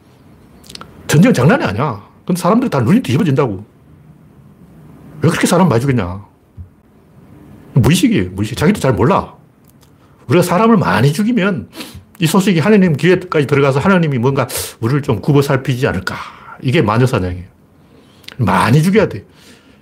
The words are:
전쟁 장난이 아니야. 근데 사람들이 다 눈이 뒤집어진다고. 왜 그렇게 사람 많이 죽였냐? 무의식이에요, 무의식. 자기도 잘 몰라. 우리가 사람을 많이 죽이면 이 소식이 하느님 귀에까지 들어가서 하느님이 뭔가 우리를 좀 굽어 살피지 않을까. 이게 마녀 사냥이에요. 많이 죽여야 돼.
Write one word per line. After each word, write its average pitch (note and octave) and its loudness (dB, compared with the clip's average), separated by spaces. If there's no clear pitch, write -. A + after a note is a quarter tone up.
전쟁 F#3+ 4
장난이 C4+ 2
아니야. G#2 -4
근데 F3 -4
사람들이 A3+ 0
다 C#3+ -2
눈이 D#3 2
뒤집어진다고. C3 -2
왜 C#3+ 4
그렇게 - -2
사람 F3+ 4
많이 A#2 2
죽였냐? G#2 -4
무의식이에요, C#3 2
무의식. G#2 -6
자기도 F#3+ 2
잘 C3 0
몰라. - 0
우리가 E3 2
사람을 G#3+ 2
많이 B2 2
죽이면 G3+ -2
이 E3 0
소식이 F#3+ 2
하느님 F#3 2
귀에까지 D#3+ 0
들어가서 C#3 2
하느님이 E3 0
뭔가 C3+ -2
우리를 C3 -2
좀 A2 -4
굽어 C#3+ 2
살피지 C3 -2
않을까. - -6
이게 B2+ 0
마녀 A#2 2
사냥이에요. F2+ -4
많이 G2+ 2
죽여야 F#3+ 2
돼. - -12